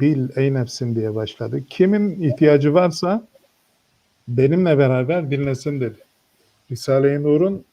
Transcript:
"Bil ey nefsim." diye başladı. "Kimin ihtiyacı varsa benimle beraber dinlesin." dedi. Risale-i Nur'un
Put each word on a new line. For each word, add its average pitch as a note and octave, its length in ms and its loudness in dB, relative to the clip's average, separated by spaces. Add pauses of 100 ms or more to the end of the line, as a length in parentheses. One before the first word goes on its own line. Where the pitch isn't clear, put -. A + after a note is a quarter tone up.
"Bil C#3 360 0
ey C3+ 180 0
nefsim." A#2+ 420 -4
diye A2 180 -4
başladı. A2+ 560 -8
"Kimin G3 520 0
ihtiyacı D3 520 4
varsa F3+ 520 0 (1000)
benimle C#3+ 500 2
beraber C3+ 520 0
dinlesin." C#3 500 -4
dedi. A2+ 180 -6 (720)
Risale-i C#3 520 0
Nur'un E3 500 0